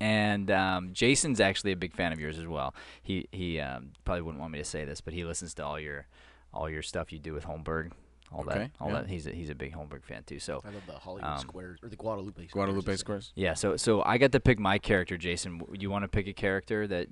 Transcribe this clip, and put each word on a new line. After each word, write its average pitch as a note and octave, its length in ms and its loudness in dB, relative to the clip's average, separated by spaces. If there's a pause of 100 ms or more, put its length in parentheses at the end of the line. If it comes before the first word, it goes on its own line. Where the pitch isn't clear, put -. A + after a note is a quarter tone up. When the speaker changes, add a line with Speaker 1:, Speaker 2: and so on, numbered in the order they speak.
Speaker 1:
and, G#2 500 4
um, F#2 400 4
Jason's B2+ 480 4
actually G2 320 4
a F2+ 60 0
big F2 160 -4
fan F2 180 2
of D#2+ 80 -4
yours D#2 180 -4
as E2 100 -6
well. C#2+ 280 -2 (260)
He, - 300 -4
he, F2 300 -2
um, C2 300 -6 (120)
probably F2+ 200 0
wouldn't D#2 180 -8
want D#2+ 100 -6
me D2+ 80 -6
to D2+ 60 -6
say D#2 180 -4
this, D2 160 -8
but E2 140 -8
he F2 100 -4
listens E2 320 -6
to D2+ 100 -6
all D2 140 -4
your, D2 280 -8 (460)
all D#2+ 160 -4
your D#2 140 -4
stuff - 300 -6
you D#2+ 60 -10
do D#2 140 -8
with D2 120 -6
Holmberg. D#2+ 460 -4 (400)
All D2+ 100 -6
Speaker 2:
Okay, D2 160 -2
Speaker 1:
that, A2+ 140 -4 (100)
all D2 60 -4
Speaker 2:
yeah. F2+ 140 -2
Speaker 1:
that. - 60 -8
He's E2+ 200 -6
a, - 20 -4
he's E2 220 -6
a C#2+ 40 -8
big C2+ 200 -8
Holmberg D2 280 -12
fan A1+ 200 -12
too. C#2+ 160 -12
So C#2+ 260 -6
Speaker 3:
I - 40 -12
love G2+ 180 -12
the - 60 -12
Hollywood F2+ 400 -8
Speaker 1:
um, C#2+ 40 -2
Speaker 3:
Squares, F2 460 -10
or A#2 60 -14
the G#2 60 -12
Guadalupe G2+ 520 -6
Squares, - 40 -20
Speaker 2:
Guadalupe G2 400 0
Speaker 3:
is G2 40 0
it? F2+ 60 -2
Speaker 2:
Squares. G2+ 340 -6
Speaker 1:
Yeah, F#2 180 2
so, E2+ 240 2
so G#2+ 240 6
I A#2 160 6
got C3 140 8
to C3+ 80 6
pick B2 180 6
my G2+ 220 4
character, F#2 380 2
Jason. F2 420 -2
W-, F2 200 -10
you G2 120 -2
wanna G2+ 160 0
pick G2 200 0
a G2+ 60 -6
character G#2 540 2
that F2+ 240 0